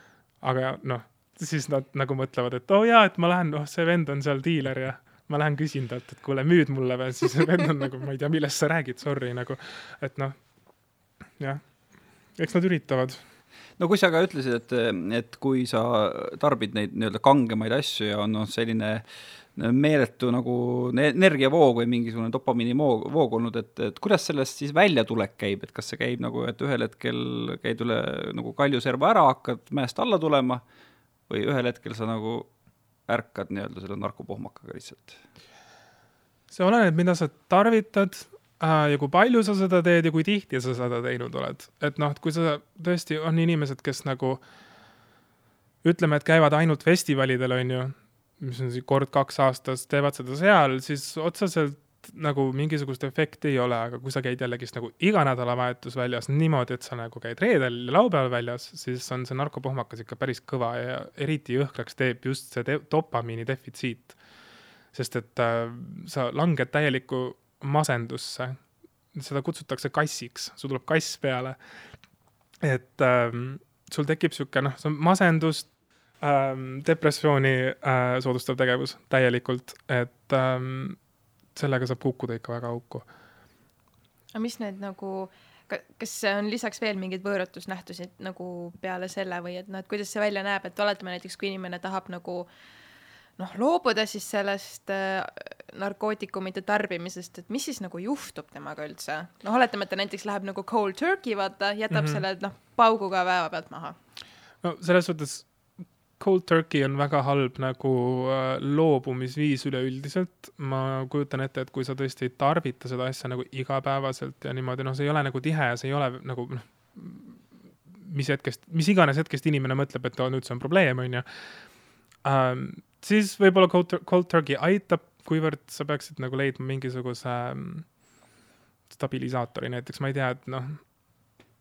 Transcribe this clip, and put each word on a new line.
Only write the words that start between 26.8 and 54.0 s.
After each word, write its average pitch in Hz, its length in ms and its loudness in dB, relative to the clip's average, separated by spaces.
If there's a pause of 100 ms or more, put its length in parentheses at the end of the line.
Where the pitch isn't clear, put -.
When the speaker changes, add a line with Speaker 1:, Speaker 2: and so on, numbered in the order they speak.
Speaker 2:
hetkel 120 760 -4
käid 113 240 -4
üle 117 160 0 (340)
nagu 117 200 -6
kalju 143 300 0
serva 135 280 2
ära, 180 160 6
hakkad 131 440 0
mäest 139 280 -2
alla 208 200 2
tulema 135 400 2 (720)
või 104 120 -2
ühel 123 280 0
hetkel 110 240 -10
sa 110 120 -6
nagu 113 340 -4 (680)
ärkad 101 420 -4
nii-öelda 98 300 -8
selle 98 160 -10
narkopohmakaga - 800 -10
lihtsalt? - 400 -20 (1400)
Speaker 1:
See - 140 -2
oleneb, 196 300 6
mida 175 200 4
sa 160 120 0 (180)
tarvitad, 202 720 4 (420)
äh, 156 340 4
ja 143 80 2
kui 143 100 -2
palju 226 340 6
sa 202 120 2
seda 185 260 4
teed 170 240 6
ja 160 60 2
kui 160 120 2
tihti 190 360 -2
sa 127 160 -2
seda 120 260 -2
teinud 123 340 -4
oled. 131 280 -6 (140)
Et 147 200 -2
noh, 147 140 0
et - 80 -8
kui 156 140 -2
sa 160 240 2 (160)
tõesti 165 440 -2
on 160 220 2
inimesed, 151 420 2
kes - 220 -4
nagu, 131 320 -2 (1500)
ütleme, 160 320 2
et - 100 -6
käivad 160 260 6
ainult 156 300 2
festivalidel, 131 680 2
on 127 200 0
ju, 127 140 -2 (560)
mis 127 200 -8
on 123 100 -4
siis 127 140 -6
kord 135 260 2
kaks 139 280 0
aastas, 131 480 2
teevad 143 300 0
seda 127 200 -8
seal, 156 420 6
siis 139 360 -6
otseselt 160 640 0 (300)
nagu 139 400 0
mingisugust 143 520 -2
efekti 151 460 -2
ei 135 80 2
ole, 123 200 2
aga 120 200 -4
kui 127 160 -8